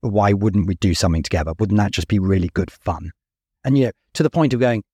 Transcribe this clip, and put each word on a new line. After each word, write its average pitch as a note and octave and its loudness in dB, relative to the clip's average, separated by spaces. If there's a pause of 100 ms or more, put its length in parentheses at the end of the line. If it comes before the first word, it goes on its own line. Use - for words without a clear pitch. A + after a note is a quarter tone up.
Why G2+ 2
wouldn't G2+ 0
we F#2+ -2
do F#2 0
something E2 0
together? D#2+ -4
Wouldn't G#2 0
that G#2 0
just F2 -6
be G#2 0
really F#2 0
good F#2 -4
fun? E2 -8 (520)
And, C3+ 2
you C3 2
know, A2+ -4 (220)
to - -2
the D#3 2
point D3+ 2
of A#2+ -2
going A#2+ 0 (100)